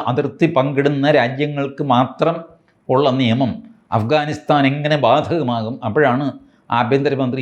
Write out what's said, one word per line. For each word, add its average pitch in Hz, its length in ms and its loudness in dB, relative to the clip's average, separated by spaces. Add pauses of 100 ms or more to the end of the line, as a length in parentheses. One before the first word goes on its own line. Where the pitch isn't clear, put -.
(100)
അതിർത്തി 139 360 0 (100)
പങ്കിടുന്ന 139 500 0 (120)
രാജ്യങ്ങൾക്ക് 139 680 -4 (100)
മാത്രം 143 420 0 (580)
ഉള്ള 143 120 4 (140)
നിയമം 120 320 0 (440)
അഫ്ഗാനിസ്ഥാൻ 147 680 0 (100)
എങ്ങനെ 147 340 -2
ബാധകമാകും? 123 680 0 (120)
അപ്പോഴാണ് 139 380 2 (520)
ആഭ്യന്തരമന്ത്രി 127 640 0